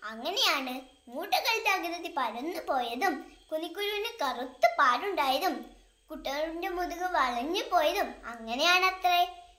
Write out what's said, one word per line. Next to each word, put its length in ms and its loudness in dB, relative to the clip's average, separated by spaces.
അങ്ങനെയാണ് 760 0
മൂട്ടകളുടെ 600 0
ആകൃതി 460 -2
പരന്നു 560 -4
പോയതും 600 0
കുന്നിക്കുരുവിന് 720 -4
കറുത്ത 420 0
പാടുണ്ടായതും 880 2
കുട്ടനുറുമ്പിന്റെ 580 -4
മുതുക് 420 -4
വളഞ്ഞു 520 0
പോയതും. 520 2
അങ്ങനെയാണത്രേ. 1040 2